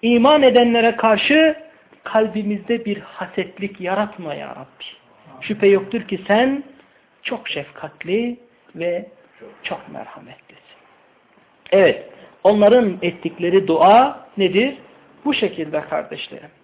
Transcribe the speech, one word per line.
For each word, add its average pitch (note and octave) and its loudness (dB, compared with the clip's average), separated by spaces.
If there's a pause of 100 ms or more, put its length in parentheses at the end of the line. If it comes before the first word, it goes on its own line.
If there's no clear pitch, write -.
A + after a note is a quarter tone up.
İman A#3+ 4
edenlere A#3 4
karşı C#4+ 2 (480)
kalbimizde G#3+ -4
bir G3+ -6
hasetlik F#3+ -10
yaratma G3 -6
ya C#3+ -12
Rabbi. - -20 (560)
Şüphe G#3 -2
yoktur G3 2
ki F#3 -8
sen C4 0 (600)
çok - -12
şefkatli F#3+ -8 (380)
ve E3+ -6 (580)
çok - -12
merhametlisin. - -20 (1120)
Evet, F3+ 2 (340)
onların G#3 4
ettikleri F3 -2
dua G3 4 (100)
nedir? G#3 0 (500)
Bu C#4+ -2
şekilde D#3+ -6
kardeşlerim. - -10 (140)